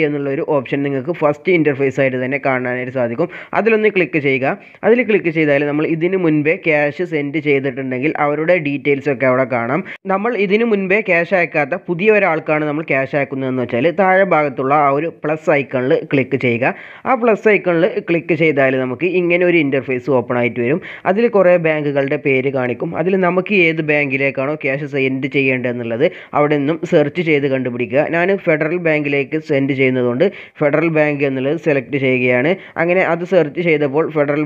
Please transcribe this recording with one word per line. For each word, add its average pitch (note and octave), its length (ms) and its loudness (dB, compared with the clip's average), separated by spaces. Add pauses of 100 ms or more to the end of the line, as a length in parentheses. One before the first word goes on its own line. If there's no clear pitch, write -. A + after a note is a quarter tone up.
എന്നുള്ളൊരു C#3+ 360 -4 (120)
ഓപ്ഷൻ C#3 320 -2
നിങ്ങൾക്ക് C#3 340 -4
ഫസ്റ്റ് D3+ 360 0
ഇന്റർഫേസ് C#3 460 0
ആയിട്ട് B2+ 200 0
തന്നെ C3+ 240 -4
കാണാനായിട്ട് B2+ 500 -4
സാധിക്കും. B2 320 -2 (300)
അതിലൊന്ന് G#3+ 360 2
ക്ലിക്ക് E3+ 300 0
ചെയ്യുക. C3+ 260 0 (320)
അതിൽ A#3 180 4 (100)
ക്ലിക്ക് E3+ 260 2
ചെയ്താൽ D3 340 2
നമ്മൾ D3+ 220 0
ഇതിന് F3+ 320 0
മുൻപേ D#3 320 2 (100)
ക്യാഷ് D3 460 0
സെൻഡ് C#3+ 340 -4
ചെയ്തിട്ടുണ്ടെങ്കിൽ C3+ 680 0 (120)
അവരുടെ D#3 320 2 (100)
ഡീറ്റെയിൽസ് C#3 460 0
ഒക്കെ B2+ 180 0
അവിടെ B2+ 240 2
കാണാം. A#2+ 280 -2 (300)
നമ്മൾ G#3 180 -2 (160)
ഇതിന് A3 260 2
മുൻപേ G3 260 0 (120)
ക്യാഷ് E3+ 280 0
അയക്കാത്ത D#3 480 -2
പുതിയ F3+ 300 2
ഒരാൾക്കാണ് D#3 540 0
നമ്മൾ D3+ 200 -4
ക്യാഷ് C3+ 300 0
അയക്കുന്നതെന്ന് C3 440 -4
വെച്ചാൽ B2 240 0 (140)
താഴെ F#3+ 320 4
ഭാഗത്തുള്ള C#3 380 0 (100)
ആ C#3 160 4
ഒരു E3 100 -4 (140)
പ്ലസ് D#3 260 -2 (100)
ഐക്കണിൽ C3 360 0 (180)
ക്ലിക്ക് C3 320 0
ചെയ്യുക. B2 300 0 (340)
ആ B3+ 40 2 (100)
പ്ലസ് A3 300 2
ഐക്കണിൽ F3 320 2 (220)
ക്ലിക്ക് E3 320 0
ചെയ്താൽ C#3 420 2
നമുക്ക് B2+ 260 -4 (120)
ഇങ്ങനെ F3 260 2
ഒരു F3 180 4
ഇന്റർഫേസ് C3 440 -2 (100)
ഓപ്പൺ B2 200 -2
ആയിട്ട് A#2+ 240 -2
വരും. C3 180 0 (300)
അതിൽ G3+ 140 2 (120)
കുറേ F3+ 160 6 (140)
ബാങ്കുകളുടെ D3 600 0
പേര് C3 300 2
കാണിക്കും. B2+ 340 -2 (100)
അതിൽ F3+ 140 0 (120)
നമുക്ക് F3+ 280 0 (120)
ഏത് D#3+ 240 0
ബാങ്കിലേക്കാണോ C#3 640 0 (100)
ക്യാഷ് D#3 300 -4
സെൻഡ് C3+ 420 -2
ചെയ്യേണ്ടതെന്നുള്ളത് B2 680 0 (320)
അവിടെ D3 220 2
നിന്നും D3 200 -2 (120)
സെർച്ച് D3 380 2
ചെയ്ത് C#3+ 240 2
കണ്ടുപിടിക്കുക. B2 500 -2 (120)
ഞാൻ F3 140 0 (160)
ഫെഡറൽ D#3 320 0 (100)
ബാങ്കിലേക്ക് C#3+ 520 -2 (100)
സെൻഡ് C#3 300 0
ചെയ്യുന്നതുകൊണ്ട് B2+ 460 2 (360)
ഫെഡറൽ D3+ 280 2 (100)
ബാങ്ക് D3 300 0
എന്നുള്ളത് C3+ 380 -2
സെലക്ട് C#3 380 -2
ചെയ്യുകയാണ്. B2+ 480 2 (300)
അങ്ങനെ F3 200 2 (100)
അത് E3+ 200 -4
സെർച്ച് D#3+ 340 2
ചെയ്തപ്പോൾ D3+ 380 2 (100)
ഫെഡറൽ D3 300 0